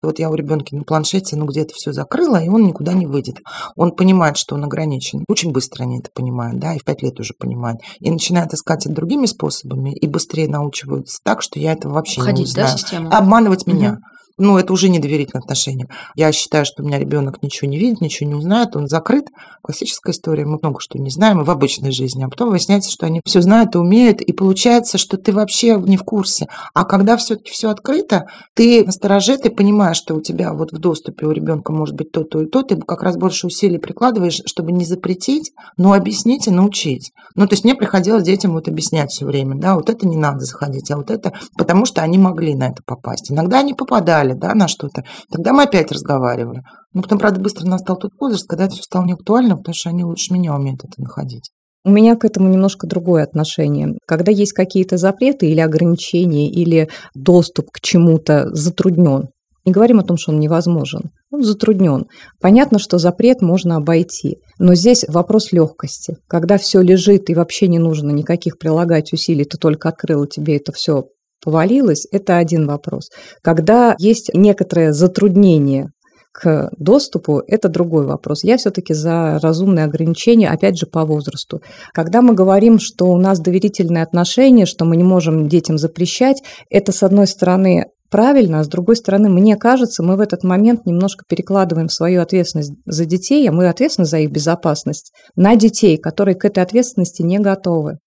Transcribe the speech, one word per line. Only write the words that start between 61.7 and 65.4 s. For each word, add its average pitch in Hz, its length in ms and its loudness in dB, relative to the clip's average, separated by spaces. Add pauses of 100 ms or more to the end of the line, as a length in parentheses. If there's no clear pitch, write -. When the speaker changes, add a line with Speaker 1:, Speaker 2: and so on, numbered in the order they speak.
Speaker 3:
Понятно, 226 380 4
что 180 200 -2
запрет 214 440 2
можно 175 340 0
обойти, 165 600 -2 (220)
но 180 160 6
здесь 208 340 4
вопрос 175 440 0